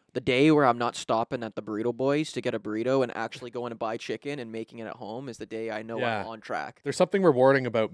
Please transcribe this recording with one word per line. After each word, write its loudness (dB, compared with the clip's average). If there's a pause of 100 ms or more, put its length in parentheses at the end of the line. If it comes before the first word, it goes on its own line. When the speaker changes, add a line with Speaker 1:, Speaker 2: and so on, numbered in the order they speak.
(140)
Speaker 1:
the -2
day 6
where 6
I'm 4
not -2
stopping -2
at -10
the -6
Burrito -2
Boys 0
to -6
get -2
a -4
burrito 0
and -4
actually -8
going -6
to -8
buy -4
chicken -6
and -10
making -10
it -10
at -10
home -10
is -12
the -10
day -6
I -6
know -8
I'm -4
Speaker 2:
Yeah. -2
Speaker 1:
on -12
track. -8
Speaker 2:
There's -6
something 2
rewarding 6
about 0